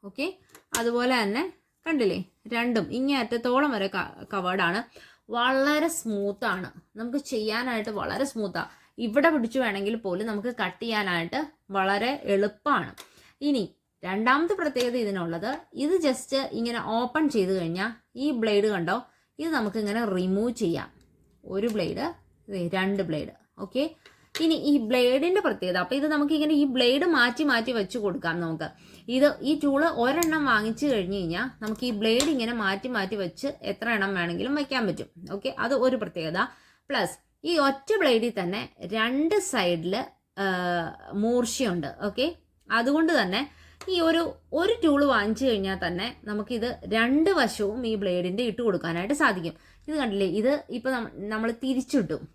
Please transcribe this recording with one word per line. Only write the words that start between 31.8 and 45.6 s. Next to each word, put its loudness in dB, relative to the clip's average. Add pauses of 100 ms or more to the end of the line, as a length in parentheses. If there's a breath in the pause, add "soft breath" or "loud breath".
ഈ 0
ബ്ലേഡ് 2
ഇങ്ങനെ 0
മാറ്റി -2
മാറ്റി -2
വെച്ച് -4 (160)
എത്ര -4
എണ്ണം 0
വേണമെങ്കിലും -2
വയ്ക്കാൻ -2
പറ്റും. -4 (220)
ഓക്കെ, -4
അത് 0
ഒരു 2
പ്രത്യേകത. -4 (500 loud breath)
പ്ലസ് -2 (280)
ഈ -2
ഒറ്റ 0 (100)
ബ്ലേഡിൽ 4
തന്നെ -4 (300)
രണ്ട് 0 (140)
സൈഡിൽ, 0 (440)
ആ, -2 (680)
മൂർച്ചയുണ്ട്. 0 (140)
ഓക്കെ, 0 (440)
അതുകൊണ്ട് 2
തന്നെ 2 (400 soft breath)
ഈ -4
ഒരു, 4 (320)
ഒരു 2
ടൂൾ 6
വാങ്ങിച്ചു 2
കഴിഞ്ഞാൽ 0